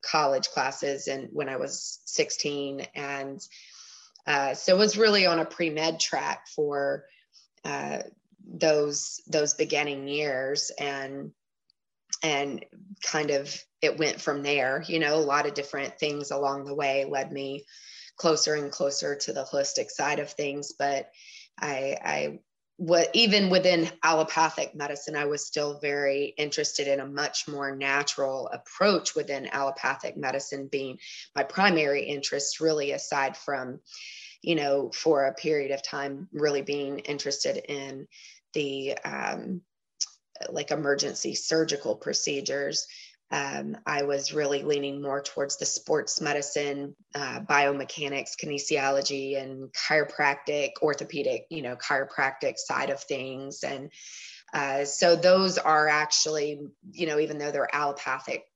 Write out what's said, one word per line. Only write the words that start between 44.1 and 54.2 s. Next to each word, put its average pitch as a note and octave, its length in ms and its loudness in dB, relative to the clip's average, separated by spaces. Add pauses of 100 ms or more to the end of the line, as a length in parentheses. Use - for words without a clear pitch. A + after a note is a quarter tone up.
really C#3+ 300 0
leaning C#3+ 400 0
more C#3 180 -2
towards C#3 360 -4
the - 100 -4
sports - 540 0
medicine, C#3+ 720 -2 (180)
uh, C3 280 -6
biomechanics, C#3 1000 0
kinesiology, C#3 1040 0
and C3 300 -12
chiropractic, D3 1080 2
orthopedic, C#3+ 720 0
you D#3+ 120 -6
know, B2 120 -6
chiropractic C3+ 840 -2
side C#3 340 -2
of C#3 120 -4
things. C3+ 600 -6
And, C#3 260 -8 (640)